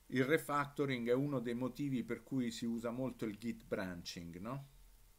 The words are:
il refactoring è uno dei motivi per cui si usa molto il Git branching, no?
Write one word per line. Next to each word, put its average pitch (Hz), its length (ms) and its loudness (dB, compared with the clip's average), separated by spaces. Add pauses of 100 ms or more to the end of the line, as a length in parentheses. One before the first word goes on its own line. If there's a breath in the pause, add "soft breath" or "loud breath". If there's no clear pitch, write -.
il 127 180 4
refactoring 139 840 2
è 120 40 10
uno 139 260 4
dei 120 140 -2
motivi 127 500 0
per 117 200 -4
cui 127 260 0
si 117 160 -4
usa 117 240 0
molto 120 360 -2
il 104 120 -4
Git 113 280 -6
branching, 87 720 -4
no? 135 320 -6 (500)